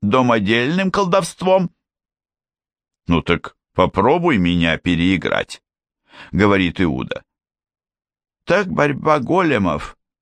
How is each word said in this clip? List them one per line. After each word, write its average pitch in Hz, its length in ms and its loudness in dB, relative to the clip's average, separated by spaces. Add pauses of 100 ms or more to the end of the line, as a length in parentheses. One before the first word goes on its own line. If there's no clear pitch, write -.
домодельным 120 880 2
колдовством?» 185 800 0 (1400)
«Ну 85 140 0
так - 340 -4 (180)
попробуй 147 640 2
меня 85 400 0
переиграть», — 85 840 -2 (680)
говорит 95 480 2
Иуда. 67 440 -4 (1200)
«Так 190 240 0
борьба 147 520 0
големов...» 117 760 -2 (240)